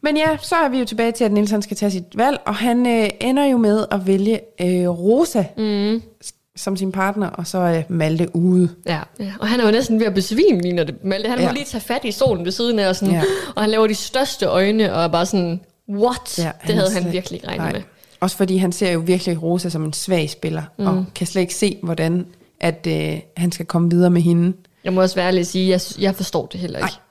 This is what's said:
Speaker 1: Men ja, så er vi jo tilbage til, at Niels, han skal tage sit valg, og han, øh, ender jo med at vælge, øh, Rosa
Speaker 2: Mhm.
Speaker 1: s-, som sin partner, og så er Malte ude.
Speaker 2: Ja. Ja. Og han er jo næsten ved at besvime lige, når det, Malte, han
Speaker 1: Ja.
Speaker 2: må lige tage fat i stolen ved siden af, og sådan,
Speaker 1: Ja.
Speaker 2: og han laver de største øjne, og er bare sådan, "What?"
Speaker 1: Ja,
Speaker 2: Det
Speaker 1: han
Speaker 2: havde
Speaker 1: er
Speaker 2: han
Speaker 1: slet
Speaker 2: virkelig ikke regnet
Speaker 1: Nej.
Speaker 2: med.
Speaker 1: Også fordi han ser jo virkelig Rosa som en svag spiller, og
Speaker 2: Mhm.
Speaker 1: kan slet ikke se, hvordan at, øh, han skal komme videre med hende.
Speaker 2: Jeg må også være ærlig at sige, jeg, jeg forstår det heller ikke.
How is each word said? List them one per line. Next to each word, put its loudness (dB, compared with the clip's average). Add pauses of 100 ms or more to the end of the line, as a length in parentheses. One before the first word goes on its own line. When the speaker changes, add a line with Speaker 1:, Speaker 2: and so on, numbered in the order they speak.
Speaker 1:
Men 2
ja, 2
så -4
er 2
vi 0
jo 0
tilbage -2
til, 0
at 2
Niels, 2
han 0
skal -8
tage 0
sit -4 (100)
valg, 2
og -2
han, 2
øh, 2 (120)
ender 2
jo 4
med 4
at -2
vælge, 2 (200)
øh, 2
Rosa 2 (120)
Speaker 2:
Mhm. 0 (220)
Speaker 1:
s-, -16 (220)
som -4
sin -4
partner, -2
og -8
så -4
er 2
Malte 0
ude. 4 (180)
Speaker 2:
Ja. -2 (200)
Ja. -8
Og -2
han 2
er 2
jo 6
næsten 2
ved 2
at -2
besvime 4
lige, -2
når 2
det, -10
Malte, -2
han -2
Speaker 1:
Ja. 2
Speaker 2:
må 0
lige -6
tage -8
fat -6
i -2
stolen 0
ved -2
siden 0
af, 2
og 0
sådan, 2
Speaker 1:
Ja. 2 (340)
Speaker 2:
og 0
han 2
laver 4
de 0
største -2
øjne, 2
og 2
er 0
bare 0
sådan, -2 (280)
"What?" -2
Speaker 1:
Ja, 0
Speaker 2:
Det -2
Speaker 1:
han -2
Speaker 2:
havde 2
Speaker 1:
er 0
Speaker 2:
han 0
Speaker 1:
slet -2
Speaker 2:
virkelig -6
ikke -12
regnet -6
Speaker 1:
Nej. -4
Speaker 2:
med. -6 (380)
Speaker 1:
Også -2
fordi 0
han 2
ser 0
jo 0
virkelig 0
Rosa 0
som -4
en -4
svag -2
spiller, -6 (160)
og 0
Speaker 2:
Mhm. 0 (100)
Speaker 1:
kan -4
slet -2
ikke -4
se, -2
hvordan -2 (340)
at, -2
øh, -2 (180)
han -2
skal -8
komme 0
videre 6
med 4
hende. 4 (320)
Speaker 2:
Jeg -2
må 2
også 2
være 0
ærlig 2
at -2
sige, 0
jeg, 4 (180)
jeg 0
forstår -4
det -12
heller -8
ikke. -2 (200)